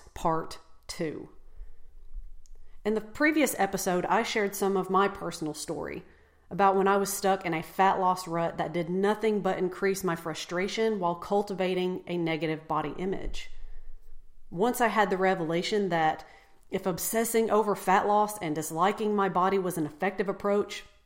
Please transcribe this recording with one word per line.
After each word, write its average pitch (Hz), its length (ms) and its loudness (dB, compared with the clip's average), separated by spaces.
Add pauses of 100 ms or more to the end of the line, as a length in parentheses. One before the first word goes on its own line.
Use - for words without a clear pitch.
(160)
part - 420 -2 (300)
two. - 420 -6 (1500)
In 214 120 0
the 214 60 0
previous 302 580 2
episode, 185 480 0
I 202 160 2
shared 202 320 -2
some 196 200 0
of 185 140 0
my 190 180 4
personal 170 460 -6
story - 500 -8 (460)
about 196 260 4
when 190 120 4
I 202 100 6
was 196 160 0
stuck 196 320 0
in 170 80 -2
a 160 80 -2
fat 190 380 4
loss 185 280 2
rut 170 300 -2
that 160 160 -4
did 170 160 -2
nothing 208 520 2
but 185 180 0
increase 190 440 0
my 170 120 0
frustration 196 840 -2
while 175 160 0
cultivating 185 960 0
a 175 100 -2
negative 156 500 -2
body 151 300 -2
image. - 540 -4 (1000)
Once 226 320 0
I 233 60 4
had 208 240 2
the 190 60 2
revelation 185 720 0
that 160 360 2 (460)
if - 140 -4
obsessing 226 640 2
over 208 240 4
fat 190 320 4
loss 208 320 4
and 160 160 -4
disliking 196 600 0
my 196 120 2
body 185 300 2
was 180 180 0
an 156 120 0
effective 196 420 -2
approach 202 560 -2 (200)